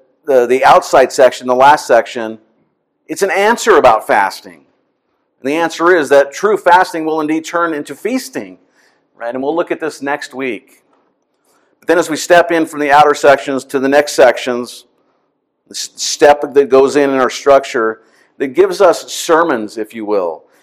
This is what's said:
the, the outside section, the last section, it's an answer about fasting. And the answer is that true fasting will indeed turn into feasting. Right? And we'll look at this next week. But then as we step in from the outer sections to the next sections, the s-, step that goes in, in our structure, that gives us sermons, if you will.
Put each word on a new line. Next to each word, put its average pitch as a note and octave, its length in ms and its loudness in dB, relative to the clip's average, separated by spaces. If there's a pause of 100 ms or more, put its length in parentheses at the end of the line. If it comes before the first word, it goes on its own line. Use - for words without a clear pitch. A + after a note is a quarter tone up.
(240)
the, C3 220 2
the C3 180 0
outside C#3+ 460 4
section, B2+ 360 0
the B2+ 100 -2
last C#3+ 300 4
section, A2+ 520 -2 (720)
it's D#3 140 -10
an F#3+ 80 -2
answer G#3 460 0
about B2 300 2
fasting. G2 580 -4 (760)
And C3 100 -6
the D3 60 -4
answer E3 380 0
is D#3 140 0
that C#3 240 2
true G3+ 240 -2
fasting F3 480 2
will D#3 160 -4
indeed D#3 240 -4
turn E3+ 300 -4
into D3 200 -10
feasting. C#3 640 -8 (560)
Right? A#2 200 -8
And C3 80 -8
we'll D3+ 140 -4
look F3 140 -4
at - 100 -8
this D#3 200 -10
next C#3 320 -8
week. B2+ 500 -10 (1000)
But - 80 -6
then E3 100 2
as D#3+ 100 -2
we D3+ 80 -6
step E3+ 340 2
in E3 140 0
from D3+ 160 -8
the D3 100 -2
outer D3 240 4
sections C3+ 520 0
to C#3 120 -6
the C3 100 -2
next D3 240 2
sections, B2 720 0 (800)
the - 60 -20
s-, - 220 -12
step D3 580 0
that C#3 160 2
goes C3+ 260 4
in, C#3 140 2
in C3+ 60 -2
our B2+ 120 0
structure, B2+ 720 -2 (360)
that C3+ 100 -4
gives F3+ 320 0
us E3+ 320 2
sermons, C#3+ 640 -2
if G#2+ 160 -10
you A2 140 -12
will. F#2 380 -4 (180)